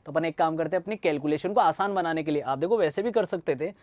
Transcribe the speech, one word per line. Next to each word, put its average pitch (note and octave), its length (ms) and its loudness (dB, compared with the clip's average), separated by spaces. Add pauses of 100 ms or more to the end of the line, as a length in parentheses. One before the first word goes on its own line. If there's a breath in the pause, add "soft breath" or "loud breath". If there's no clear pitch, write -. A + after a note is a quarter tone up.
तो - 60 -12
अपन D#3+ 140 0
एक D#3+ 120 -4
काम D#3+ 200 2
करते D#3+ 180 0
हैं, F3 80 -2
अपनी G#3+ 140 -6
कैलकुलेशन D3+ 560 0
को A3 60 4
आसान F#3+ 360 2
बनाने E3 280 0
के D#3 80 -2
लिए। D3 100 0
आप C3+ 160 -2
देखो F3+ 200 2
वैसे F#3 260 0
भी A#3 80 -2
कर G#3 140 2
सकते E3+ 300 -2
थे D#3+ 160 -4 (120)